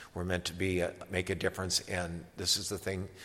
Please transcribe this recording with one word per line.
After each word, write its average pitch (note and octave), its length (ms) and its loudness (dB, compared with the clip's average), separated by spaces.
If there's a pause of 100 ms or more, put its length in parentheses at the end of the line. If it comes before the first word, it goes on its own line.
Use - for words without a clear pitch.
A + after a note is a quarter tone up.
(140)
were F2+ 120 -2
meant F2+ 200 0
to - 80 -2
be F#2 280 4
a, E2+ 120 2 (160)
make F#2 200 0
a F#2+ 60 2
difference, F2+ 460 0
and E2+ 440 -2 (120)
this F#2 200 4
is G2+ 120 -4
the G2+ 80 0
thing F#2+ 300 -2 (180)